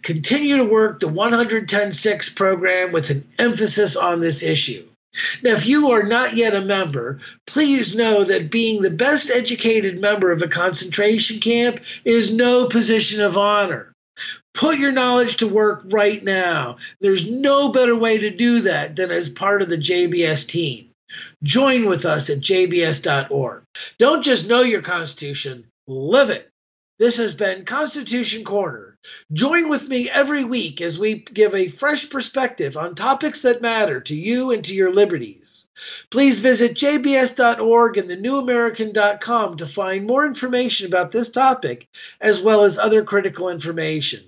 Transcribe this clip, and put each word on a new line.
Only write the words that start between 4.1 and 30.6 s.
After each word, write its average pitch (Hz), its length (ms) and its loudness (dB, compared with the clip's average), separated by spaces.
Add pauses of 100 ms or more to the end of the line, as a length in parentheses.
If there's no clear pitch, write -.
this 165 220 -2
issue. 139 440 -2 (560)
Now, 240 100 4
if 165 120 0
you 285 280 4
are 220 100 4
not 226 340 0
yet 220 180 2
a 196 60 0
member, 147 580 -4 (280)
please 269 480 0
know 220 300 4
that 175 260 0
being 226 320 0
the 190 80 2
best 262 400 0
educated 226 680 0
member 202 320 2
of 165 120 0
a 170 60 -4
concentration 185 920 0
camp 233 400 0 (240)
is 226 300 2
no 247 320 4
position 214 560 0
of 190 160 0
honor. 202 540 0 (600)
Put 302 260 0
your 277 140 2
knowledge 247 440 2
to 226 120 -2
work 208 380 0
right 208 360 0
now. 175 540 -2 (240)
There's 190 300 0
no 277 400 2
better 240 260 4
way 226 220 2
to 214 120 -2
do 233 320 2
that 151 340 -2
than 185 140 -2
as 170 200 -4
part 202 320 0
of 175 80 -4
the 165 80 -2
J 175 280 0
B 170 180 0
S 156 200 0
team. 147 460 -4 (520)
Join 240 440 2
with 175 180 0
us 151 240 -2
at 143 120 -2
J 185 260 2
B 175 160 0
S 151 180 0
dot 139 300 -2
org. 127 320 -4 (360)
Don't 277 240 4
just 208 260 0
know 240 120 4
your 226 220 2
Constitution, 143 840 -8 (220)
live 156 420 2
it. - 220 -8 (480)
This 226 200 2
has 208 160 -2
been 190 320 -4
Constitution 247 760 -6
Corner. 165 540 -6 (380)
Join 311 340 0
with 294 180 -2
me 247 220 -4
every 277 360 0
week 214 360 -4